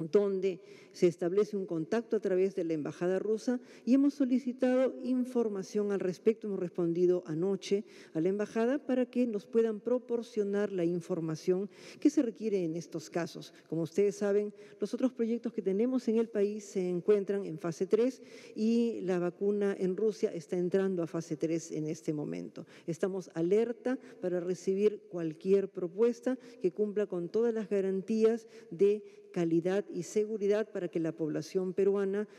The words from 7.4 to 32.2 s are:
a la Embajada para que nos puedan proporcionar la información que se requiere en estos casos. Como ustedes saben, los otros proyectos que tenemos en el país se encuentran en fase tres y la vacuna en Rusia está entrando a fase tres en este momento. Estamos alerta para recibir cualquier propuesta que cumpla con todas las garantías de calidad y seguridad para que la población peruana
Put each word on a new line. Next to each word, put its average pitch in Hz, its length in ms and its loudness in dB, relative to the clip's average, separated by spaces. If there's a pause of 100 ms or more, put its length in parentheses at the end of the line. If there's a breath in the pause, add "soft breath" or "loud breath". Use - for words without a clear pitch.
a 165 80 -2
la 165 80 2
Embajada 226 500 0
para 254 280 0
que 247 200 0
nos 208 180 -4
puedan 226 360 2
proporcionar 220 880 -2
la 185 140 0
información 175 840 -2 (300 loud breath)
que 294 120 4
se 294 120 4
requiere 208 400 -2
en 160 140 -2
estos 165 340 -10
casos. 165 420 -6 (160 loud breath)
Como 165 140 -2
ustedes 196 320 2
saben, 208 400 0 (260 loud breath)
los 208 140 -4
otros 247 180 0
proyectos 233 400 -2
que 208 100 -6
tenemos 220 440 0
en 220 120 2
el 226 100 0
país 208 340 0
se 185 260 -4
encuentran 196 560 2
en 160 140 -8
fase 170 280 -4
tres 226 360 2 (320 loud breath)
y 226 480 0
la 180 160 0
vacuna 202 580 0
en 185 200 -2
Rusia 208 360 0
está 175 240 -6
entrando 180 460 0
a 165 60 -2
fase 165 280 -4
tres 160 360 -2
en 156 160 -4
este 156 240 -4
momento. 151 540 -8 (200 loud breath)
Estamos 185 480 -4
alerta 226 640 0 (220 loud breath)
para 180 180 -2
recibir 190 720 0
cualquier 190 600 0
propuesta 226 720 0 (240 loud breath)
que 180 80 2
cumpla 208 360 -2
con 175 220 -6
todas 226 240 2
las 220 160 -4
garantías 208 800 2 (240 loud breath)
de 202 320 4 (280 loud breath)
calidad 170 600 2
y 180 120 -6
seguridad 214 680 0
para 180 160 -4
que 170 120 -4
la 160 120 -2
población 160 600 -4
peruana 196 520 2 (120)